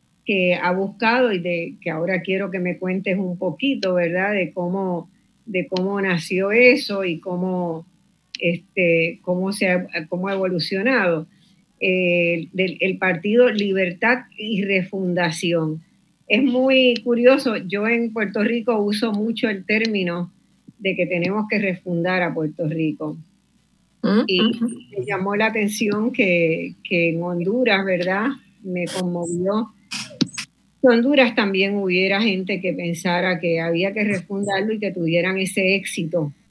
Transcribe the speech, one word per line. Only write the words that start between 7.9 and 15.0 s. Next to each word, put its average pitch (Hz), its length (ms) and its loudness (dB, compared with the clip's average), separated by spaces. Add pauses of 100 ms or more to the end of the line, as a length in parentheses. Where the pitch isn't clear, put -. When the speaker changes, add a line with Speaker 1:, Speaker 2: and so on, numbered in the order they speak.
Speaker 1:
este, 170 840 0
cómo 180 280 -2
se 202 180 0
ha, 180 180 0 (220)
cómo 180 180 -4
ha 196 60 -2
evolucionado. 190 920 0 (540)
Eh, 175 680 0
del, 180 300 -2
el 185 160 -2
partido 208 520 4
Libertad 202 720 0 (140)
y 214 260 -4
Refundación. 175 1200 -2 (460)